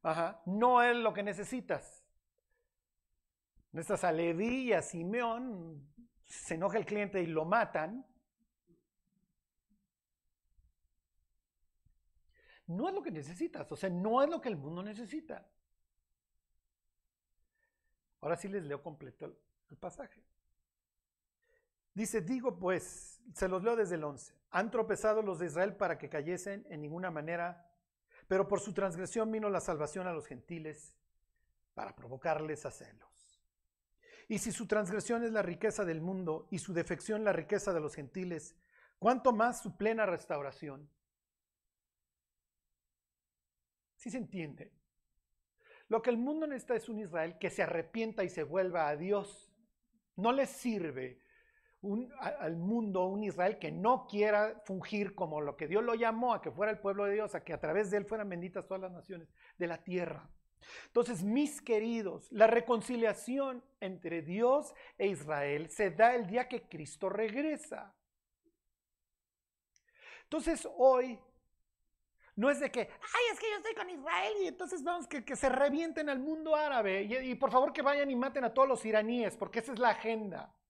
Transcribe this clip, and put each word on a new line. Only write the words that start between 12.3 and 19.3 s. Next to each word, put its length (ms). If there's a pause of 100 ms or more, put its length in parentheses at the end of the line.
No 200
es 60
lo 80
que 80
necesitas, 600
o 40
sea, 140
no 320
es 80
lo 100
que 100
el 80
mundo 260
necesita. 680 (2750)
Ahora 160
sí 100
les 160
leo 200
completo 420
el, 100 (360)